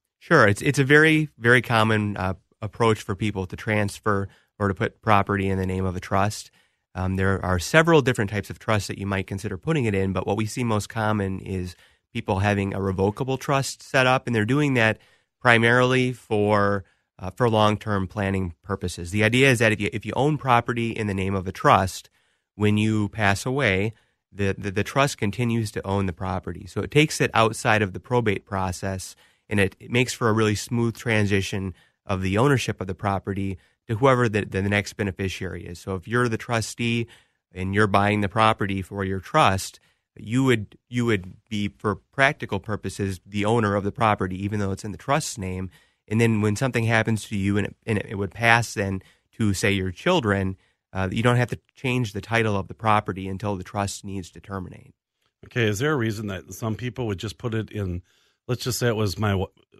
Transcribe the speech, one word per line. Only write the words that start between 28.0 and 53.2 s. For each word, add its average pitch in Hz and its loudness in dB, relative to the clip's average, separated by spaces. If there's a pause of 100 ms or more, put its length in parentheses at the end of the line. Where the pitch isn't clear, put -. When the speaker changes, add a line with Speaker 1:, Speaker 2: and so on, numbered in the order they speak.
Speaker 1:
probate 110 -2
process, 95 -6 (320)
and 104 2
it, 98 0
it 113 -18
makes 123 0
for 120 0
a 107 4
really 110 2
smooth 117 -2
transition 101 -2 (320)
of 95 -4
the 95 0
ownership 123 0
of 95 -8
the 92 -6
property 98 -4 (280)
to 113 -2
whoever 123 4
the, 104 0
the 98 -4
next 101 -2
beneficiary 92 -6
is. 87 -14
So 98 -10
if 92 -8
you're 120 2
the 110 -2
trustee 117 -4 (460)
and 95 -4
you're 107 6
buying 104 4
the 98 -2
property 110 2
for 101 -8
your 95 -4
trust, 107 0 (360)
you 113 -2
would, 117 0 (140)
you 120 -2
would 95 -2 (160)
be, 104 -4 (100)
for 101 -2
practical 135 -2
purposes, 98 -6
the 101 -2
owner 107 2
of 98 -2
the 101 -4
property, 98 0
even 101 -4
though 98 -4
it's 98 -8
in 107 -10
the 85 -12
trust's - -2
name. 92 -8 (380)
And 110 0
then 113 4
when 104 2
something 120 0
happens 113 2
to 107 -6
you 101 2
and 98 0
it, - -16 (100)
and 107 0
it - -8
would 98 -4
pass 117 2
then 95 -4 (300)
to, 104 0
say, 101 0
your 95 -2
children, 101 0 (360)
uh, 95 -4
you 113 -2
don't 123 4
have 123 0
to 92 -10 (160)
change 123 -2
the 101 -8
title 110 0
of 92 -6
the - -14
property 104 -2